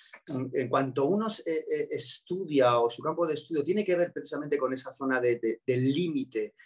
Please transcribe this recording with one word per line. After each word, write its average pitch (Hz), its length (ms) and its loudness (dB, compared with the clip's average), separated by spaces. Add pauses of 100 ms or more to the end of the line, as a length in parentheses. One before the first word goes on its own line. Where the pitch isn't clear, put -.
(280)
mm, 131 240 -2
en 131 160 0
cuanto 135 380 2
uno 208 240 2
se, - 200 -4
eh, 156 200 0
eh, 151 220 -2
estudia 147 840 2
o 117 120 4
su - 120 -8
campo 165 240 0
de 151 80 0
estudio 147 300 -2
tiene 196 200 2
que 180 120 2
ver 175 160 0
precisamente 147 460 -4
con 131 160 -2
esa 131 180 -8
zona 131 280 0
de, 120 180 2
de, 113 280 -2
del 131 280 2
límite, 139 600 -2 (120)